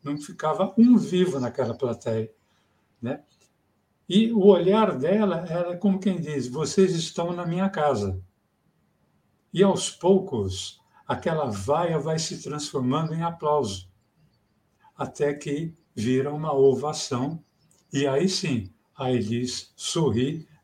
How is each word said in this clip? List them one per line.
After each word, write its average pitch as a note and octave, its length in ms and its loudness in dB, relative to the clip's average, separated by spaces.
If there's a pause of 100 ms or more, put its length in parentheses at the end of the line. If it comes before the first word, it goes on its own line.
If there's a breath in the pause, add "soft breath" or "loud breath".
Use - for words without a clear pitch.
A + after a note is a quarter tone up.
não C#3+ 140 -6
ficava D#3 600 -4
um A#3 200 8
vivo F3 420 2
naquela A#2+ 340 -2
plateia, A2+ 580 -4 (720)
né? C3 200 -6 (840)
E A3 240 2
o G3+ 140 4
olhar F#3+ 500 6
dela F3 540 0
era F3 280 -4
como F#3+ 220 0
quem F#3 220 -2
diz, C#3+ 260 -4
"Vocês D#3 460 2
estão E3+ 400 -4
na F3 120 -8
minha F3+ 220 -2
casa." A2 540 -2 (1300)
E E3 120 4
aos F#3+ 260 2
poucos, A2 920 0 (280)
aquela D#3 380 -2
vaia D#3 520 0
vai D#3+ 220 -2
se E3+ 220 -8
transformando D3 760 -4
em E3 80 -4
aplauso, D3 640 -2 (1080)
até - 380 -2
que D3+ 400 -6 (220)
vira B2+ 360 0
uma D3+ 220 -4
ovação, C3+ 920 0 (480)
e C#3 140 0
aí C#3+ 240 2
sim, B2 420 -4 (240)
a C3 160 -4
Elis A#2 640 -4
sorri, D3 720 -2 (160)